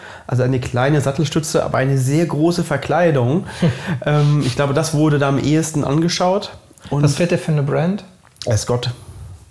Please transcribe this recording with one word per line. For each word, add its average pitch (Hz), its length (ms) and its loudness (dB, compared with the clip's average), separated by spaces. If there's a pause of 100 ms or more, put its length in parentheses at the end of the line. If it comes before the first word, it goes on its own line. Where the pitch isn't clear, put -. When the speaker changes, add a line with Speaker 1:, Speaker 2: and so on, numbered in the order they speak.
(280)
Speaker 1:
also 123 160 0
eine 127 160 0
kleine 135 400 0
Sattelstütze, 147 640 0
aber - 140 -2
eine 135 200 2
sehr 143 280 2
große 165 360 0
Verkleidung, 151 840 0 (300)
Speaker 2:
<laughs> - 320 -6
Speaker 1:
ähm, 147 400 4
ich 123 80 -2
glaube, 139 200 0
das 156 200 0
wurde 147 240 4
da 139 100 2
am 139 100 2
ehesten 156 440 0
angeschaut. 175 680 0 (380)
Und 143 120 0
Speaker 2:
Was 147 140 4
fährt 180 160 0
der 170 60 2
für - 140 -4
eine 147 120 2
Brand? 151 400 -2 (420)
Speaker 1:
Äh, 113 100 2
Scott. 120 340 -2 (600)